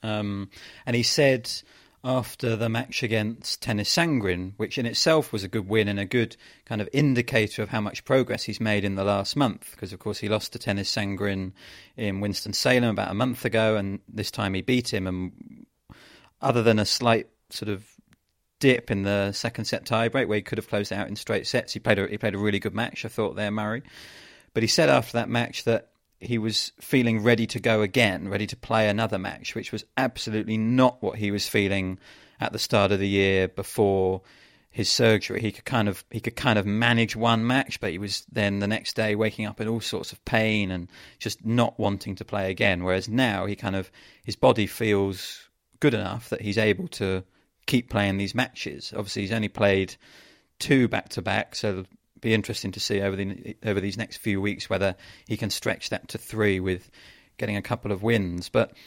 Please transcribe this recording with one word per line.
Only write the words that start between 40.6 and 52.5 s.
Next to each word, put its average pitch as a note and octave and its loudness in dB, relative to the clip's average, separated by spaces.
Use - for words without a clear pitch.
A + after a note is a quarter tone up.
and F2+ -6
just - -6
not A#2 2
wanting G2+ -2
to - -10
play G2 -2
again. F#2 2
Whereas F#2 0
now G#2+ 2
he G2+ -6
kind F#2+ -4
of, F#2+ -6
his A2 -8
body A#2+ 4
feels G2 -2
good C#3+ 4
enough G2 -4
that - -4
he's G#2 -2
able G2 2
to F#2+ -2
keep A#2+ 0
playing G2+ 2
these G2 -4
matches. - -6
Obviously, G#2 -6
he's G2 -4
only G#2+ -2
played G2 2
two B2+ 4
back-to-back, G#2+ -4
so G#2+ -2
it'll F#2 -6
be A2+ 0
interesting G#2 0